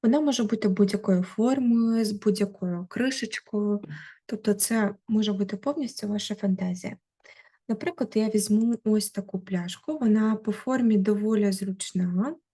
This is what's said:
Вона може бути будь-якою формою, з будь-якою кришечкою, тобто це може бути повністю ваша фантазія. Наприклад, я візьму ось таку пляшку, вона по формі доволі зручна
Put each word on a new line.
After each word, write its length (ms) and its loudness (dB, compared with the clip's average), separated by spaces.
Вона 180 4
може 220 0
бути 240 0
будь-якою 560 2
формою, 800 2
з 60 -2
будь-якою 760 -2
кришечкою, 920 -2
тобто 280 -2
це 420 0
може 260 2
бути 240 -2
повністю 500 -4
ваша 280 -4
фантазія. 640 -2
Наприклад, 480 -4
я 140 2
візьму 540 2
ось 260 0
таку 300 -8
пляшку, 580 -6
вона 380 4
по 160 -4
формі 460 2
доволі 540 2
зручна 840 -2